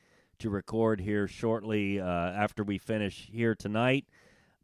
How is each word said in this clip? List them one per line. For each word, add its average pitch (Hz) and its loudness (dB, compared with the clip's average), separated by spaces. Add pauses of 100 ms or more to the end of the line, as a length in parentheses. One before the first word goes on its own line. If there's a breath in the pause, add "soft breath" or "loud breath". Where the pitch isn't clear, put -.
(380 soft breath)
to 117 -4
record 110 2
here 104 0
shortly, 107 0
uh, 92 -4
after 90 -2
we 101 -2
finish 107 -4
here 113 2
tonight. 120 0 (580 soft breath)